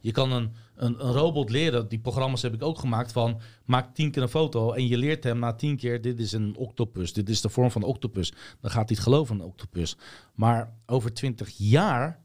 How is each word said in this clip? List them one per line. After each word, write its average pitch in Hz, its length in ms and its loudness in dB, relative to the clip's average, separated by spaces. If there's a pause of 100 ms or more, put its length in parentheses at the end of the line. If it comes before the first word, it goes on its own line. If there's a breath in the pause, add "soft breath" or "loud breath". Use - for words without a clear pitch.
je 110 120 -4
kan 131 200 2
een, 117 200 -2 (220 loud breath)
een, 120 320 -2
een 123 60 0
robot 143 380 2
leren, 123 380 2
die 113 100 -4
programma's 127 440 -2
heb 120 120 -2
ik 113 80 -6
ook 160 160 -4
gemaakt, 120 340 -2
van 117 280 0 (240 loud breath)
maak 127 300 0
tien 151 160 0
keer 143 120 0
een 123 60 0
foto 120 440 2
en 127 160 0
je 120 80 2
leert 147 280 0
hem 120 140 0
na 117 160 -2
tien 147 220 -2
keer, 120 240 -2
dit 117 200 -2
is 104 120 -2
een 107 240 -2
octopus, 110 560 -4
dit 101 160 -2
is 107 120 2
de - 80 0
vorm 123 220 4
van 107 120 -2
een 87 60 -2
octopus. 110 440 -2 (280 loud breath)
Dan - 100 -6
gaat 113 180 0
hij 113 80 2
het - 80 -4
geloven, 127 340 4
een 85 80 -8
octopus. - 500 -6 (380 loud breath)
Maar 113 420 2 (100)
over 117 280 0
twintig - 420 -6
jaar 139 680 2